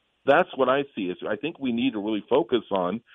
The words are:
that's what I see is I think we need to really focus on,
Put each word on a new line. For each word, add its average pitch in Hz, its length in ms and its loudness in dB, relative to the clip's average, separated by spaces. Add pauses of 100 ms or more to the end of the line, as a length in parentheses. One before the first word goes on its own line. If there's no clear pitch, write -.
(260)
that's 156 300 4
what 131 140 2
I 139 160 2 (100)
see 95 120 -2
is 90 100 -4 (100)
I 107 80 -2
think 147 240 -8
we 127 140 -2
need 120 200 0
to 107 60 -6
really 104 300 -4
focus 131 420 0
on, 95 300 -2 (140)